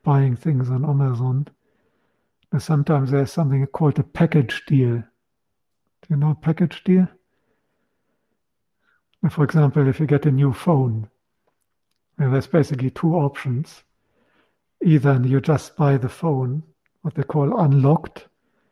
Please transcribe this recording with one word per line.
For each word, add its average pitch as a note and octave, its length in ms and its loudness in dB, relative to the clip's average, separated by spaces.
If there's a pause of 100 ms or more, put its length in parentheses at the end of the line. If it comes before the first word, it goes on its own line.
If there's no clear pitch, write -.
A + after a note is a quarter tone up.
buying C3+ 320 2
things B2+ 340 -2
on B2+ 160 -2
Amazon, C3+ 640 -2 (1040)
now D3 80 -2
sometimes C#3+ 520 0
there's C#3 200 0
something C#3 360 -2
called D3+ 320 -2
a C#3 40 0
package - 600 -2
deal. B2 320 2
Do - 1120 -20
you D#3 60 -2
know D3 160 0
a C#3+ 40 -2
package - 480 -2
deal? F#3 240 4 (2250)
Now, E3 80 0
for - 140 -2
example, C#3+ 440 2
if C3+ 120 0
you E3 60 -2
get D3 200 0
a D3+ 60 2
new C3+ 220 2
phone, B2 560 -2 (1080)
now C3+ 120 0
there's C3 180 0
basically C3 440 0
two E3 240 0
options. C#3+ 680 -4 (1000)
Either C#3+ 420 4
you C3 160 0
just - 340 -2
buy C#3 220 2
the A#2+ 120 -4
phone, C#3 540 -4 (380)
what - 140 -8
they C#3 80 -2
call D#3 360 -2
unlocked, C#3+ 680 0 (440)